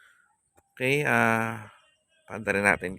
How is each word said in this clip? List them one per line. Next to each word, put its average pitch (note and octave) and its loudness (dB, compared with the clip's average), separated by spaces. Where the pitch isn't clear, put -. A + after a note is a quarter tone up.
Okay, C#3 0
ah, A2+ 0
paanda G#2 -6
rin G2+ 0
natin. F2+ 2